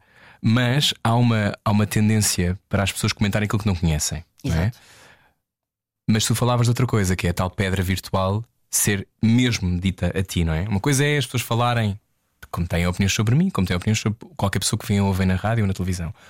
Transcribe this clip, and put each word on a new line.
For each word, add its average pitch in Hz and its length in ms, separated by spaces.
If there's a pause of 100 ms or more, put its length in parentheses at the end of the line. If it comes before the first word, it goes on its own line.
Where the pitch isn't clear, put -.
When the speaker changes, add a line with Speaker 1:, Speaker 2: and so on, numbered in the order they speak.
(400)
Speaker 1:
Mas 123 540 (100)
há 117 120
uma, 113 360 (100)
há 113 80
uma 107 160
tendência 104 800
para 98 160
as 95 100
pessoas - 200
comentarem 104 320
aquilo 104 160
que - 60
não 101 80
conhecem, 78 500 (180)
não 85 120
é? 80 140
Speaker 2:
Exato. 120 100 (1300)
Speaker 1:
Mas 110 160
tu 120 100
falavas 120 320
de 120 40
outra 123 160
coisa, 98 280
que 90 120
é 87 40
a 85 40
tal 92 160
pedra 95 320
virtual 95 640 (260)
ser 101 360 (160)
mesmo 110 560
dita 90 280 (100)
a 98 60
ti, 90 220
não 80 100
é? 80 140
Uma 98 120
coisa 143 240
é 147 140
as 131 80
pessoas - 160
falarem 117 560 (520)
como 87 160
têm 85 200
opiniões 95 260
sobre 113 220
mim, 185 160
como 92 160
têm 90 100
opiniões 107 220
sobre 107 200 (180)
qualquer 98 240
pessoa - 180
que - 80
venha 101 180
ouvir 95 220
na 92 80
rádio 107 300
ou 98 40
na 95 60
televisão. 87 400 (160)